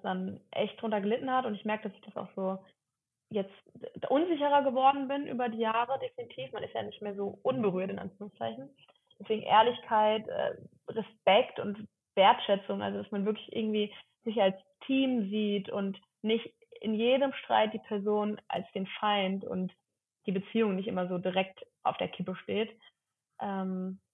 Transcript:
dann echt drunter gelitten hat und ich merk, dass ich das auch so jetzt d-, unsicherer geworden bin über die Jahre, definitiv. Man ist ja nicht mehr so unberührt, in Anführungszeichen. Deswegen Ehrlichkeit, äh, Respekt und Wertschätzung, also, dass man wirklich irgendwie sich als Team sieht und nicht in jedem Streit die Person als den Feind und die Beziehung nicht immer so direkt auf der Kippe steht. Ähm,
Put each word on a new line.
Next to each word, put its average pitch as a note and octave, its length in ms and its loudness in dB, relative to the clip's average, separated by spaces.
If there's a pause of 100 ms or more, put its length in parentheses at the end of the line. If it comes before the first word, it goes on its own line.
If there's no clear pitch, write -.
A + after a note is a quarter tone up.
dann F#3 380 -4 (100)
echt - 300 -2
drunter G#3+ 200 0
gelitten B3 300 0
hat B3+ 140 2
und G#3+ 100 -2
ich G3 100 -12
merk, G#3+ 180 -2
dass G3+ 100 -8
ich - 80 -20
das - 160 -18
auch G3 180 -8
so F#3+ 240 -4 (720)
jetzt G3 220 -4 (220)
d-, - 340 -10
unsicherer C#4+ 540 4
geworden C4+ 460 4
bin C#4+ 180 -4
über B3 220 -2
die A3 100 -6
Jahre, A#3 400 0
definitiv. B3+ 540 -10
Man G#3+ 100 -8
ist G#3 120 -12
ja A3+ 80 -4
nicht G#3 180 -10
mehr G#3 140 -6
so G3+ 280 -6
unberührt, G3 480 0
in G3 80 -6
Anführungszeichen. A3+ 680 -8 (500)
Deswegen G#3+ 240 -4
Ehrlichkeit, A3 840 4
äh, - 280 -2 (340)
Respekt - 680 2
und G#3 280 -6 (280)
Wertschätzung, G3+ 680 4
also, G3+ 200 -4
dass G3+ 100 -10
man G3+ 140 -2
wirklich G#3+ 300 -4
irgendwie G#3+ 380 0 (300)
sich A3 180 0
als F#3+ 140 6 (300)
Team C4 440 2
sieht G#3 400 0
und G3 300 -4 (220)
nicht A3 320 -2 (280)
in A3 120 -2
jedem B3+ 400 4
Streit A3 400 2
die G#3 60 -6
Person G#3 680 0
als - 260 -6
den F#3+ 140 -4
Feind G3 580 0
und F#3 260 -4 (540)
die G#3 60 -2
Beziehung G3 440 0
nicht F#3+ 120 -4
immer F#3 200 -2
so F3+ 100 -2
direkt F#3 480 -2 (180)
auf - 140 0
der F#3 120 -2
Kippe F#3 260 -6
steht. G#3 420 -4 (640)
Ähm, F#3+ 580 -4 (140)